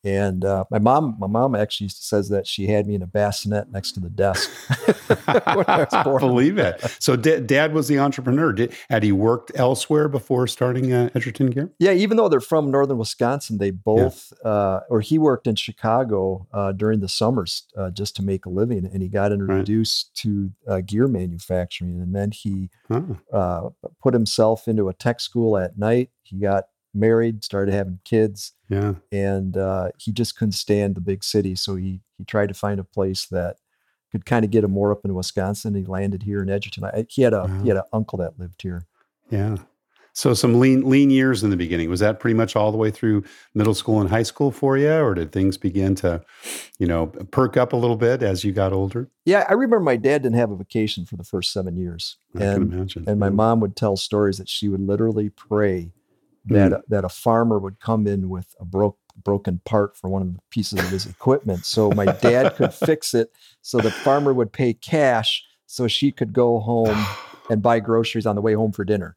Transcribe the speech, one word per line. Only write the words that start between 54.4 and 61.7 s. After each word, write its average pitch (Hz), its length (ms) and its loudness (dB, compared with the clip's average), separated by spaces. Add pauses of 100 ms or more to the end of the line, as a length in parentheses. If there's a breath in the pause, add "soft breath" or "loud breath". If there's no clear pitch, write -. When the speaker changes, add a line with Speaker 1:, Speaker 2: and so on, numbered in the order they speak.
Speaker 1:
she 104 200 -4
would 95 120 -2
literally 107 480 0
pray 95 640 -2 (540)
that, 98 260 6
Speaker 2:
Mm. 95 160 -2
Speaker 1:
that 101 180 0
a - 40 -4
farmer 113 500 2
would 98 200 -8
come 110 280 0
in 98 220 -2
with 90 300 -8
a 90 60 -16
broke, 95 320 0 (260)
broken 98 420 0
part 104 320 0
for 95 120 -8
one 95 140 -2
of 90 100 -4
the 90 60 -12 (100)
pieces 101 340 -4
of 90 60 -4
his 95 160 -4
equipment 104 600 -2
so 107 260 2